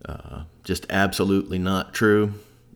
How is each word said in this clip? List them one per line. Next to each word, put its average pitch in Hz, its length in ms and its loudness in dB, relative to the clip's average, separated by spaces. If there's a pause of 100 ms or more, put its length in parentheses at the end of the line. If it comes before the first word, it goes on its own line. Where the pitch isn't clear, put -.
uh, - 360 -12 (180)
just - 260 -6
absolutely 98 720 0
not 92 340 -2
true, 104 420 4 (420)